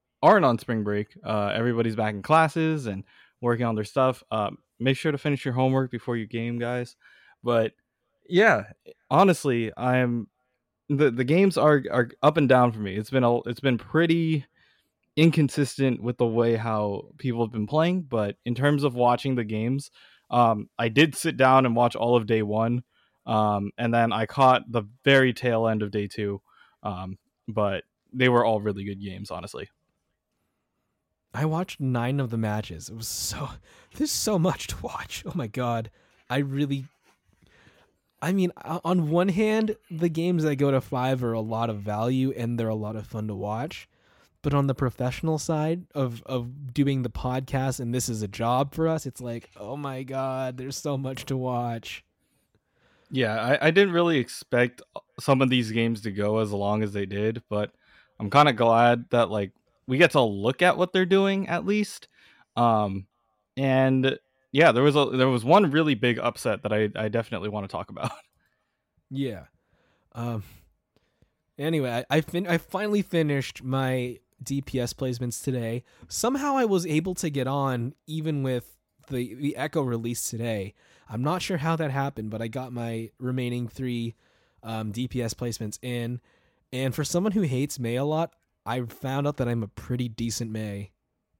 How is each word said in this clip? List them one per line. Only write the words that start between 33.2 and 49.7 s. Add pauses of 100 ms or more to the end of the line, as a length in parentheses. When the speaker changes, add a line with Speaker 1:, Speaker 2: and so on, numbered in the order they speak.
Speaker 2:
there's
so
much
to
watch.
Oh
my
God. (360)
I
really, (1300)
I
mean, (140)
o-,
on
one
hand, (160)
the
games
that
go
to
five
are
a
lot
of
value
and
they're
a
lot
of
fun
to
watch. (540)
But
on
the
professional
side
of,
of
doing
the
podcast,
and
this
is
a
job
for
us,
it's
like,
oh